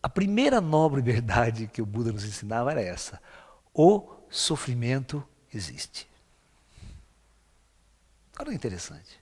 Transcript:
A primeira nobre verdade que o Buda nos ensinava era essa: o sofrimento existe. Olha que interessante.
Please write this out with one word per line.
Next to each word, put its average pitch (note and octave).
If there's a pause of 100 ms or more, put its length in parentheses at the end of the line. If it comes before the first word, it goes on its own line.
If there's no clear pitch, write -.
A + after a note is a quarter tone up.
A -
primeira A3
nobre D#3
verdade A#2
que A2+
o -
Buda A2+
nos G#2
ensinava A2+
era D3
essa: - (500)
o G3 (140)
sofrimento C3 (300)
existe. - (2250)
Olha C#4
que A3+
interessante. F2+